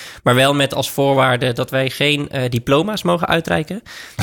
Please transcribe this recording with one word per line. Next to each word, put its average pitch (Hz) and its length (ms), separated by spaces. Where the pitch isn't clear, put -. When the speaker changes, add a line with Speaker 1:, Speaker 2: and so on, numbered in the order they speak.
Speaker 1:
Maar 123 120
wel 135 180
met 139 200
als 135 160
voorwaarde 131 640
dat 127 180
wij 131 180
geen, 143 400
eh, 127 200
diploma's 143 540
mogen 175 240
uitreiken. 170 540
Speaker 2:
<laughs> - 60